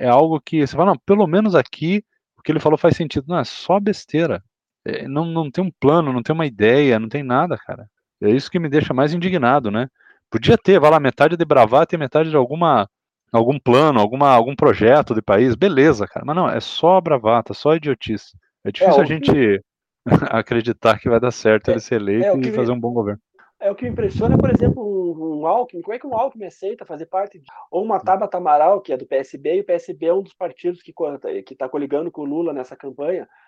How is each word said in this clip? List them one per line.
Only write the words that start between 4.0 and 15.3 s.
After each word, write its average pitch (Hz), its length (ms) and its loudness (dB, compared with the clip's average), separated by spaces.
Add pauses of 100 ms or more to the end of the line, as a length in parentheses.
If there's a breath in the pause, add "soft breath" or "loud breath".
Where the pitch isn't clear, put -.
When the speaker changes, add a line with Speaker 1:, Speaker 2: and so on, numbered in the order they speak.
Speaker 1:
É, - 220 -8
não, 143 180 -4
não 165 240 -4
tem 175 140 -6
um 185 80 -4
plano, 147 420 0
não 120 120 -4
tem 156 100 -4
uma 160 120 -2
ideia, 120 520 2
não 110 100 -6
tem 143 140 -6
nada, 139 340 -2
cara. - 320 -16 (320)
É 101 80 0
isso 127 220 0
que 180 80 -4
me 165 100 -4
deixa 143 240 0
mais 143 220 0
indignado, 143 560 0
né? 117 180 -4 (400 soft breath)
Podia 117 300 2
ter, 185 220 4
vai 151 100 6
lá, 160 80 6
metade 147 380 0
de 165 80 -2
bravata 139 500 4
e 165 40 -6
metade 156 320 -2
de 156 60 -2
alguma, 135 520 0 (440)
algum 117 280 2
plano, 131 400 4
alguma, 131 300 2
algum 127 260 4
projeto 123 580 4
de 110 80 -2
país, 117 320 2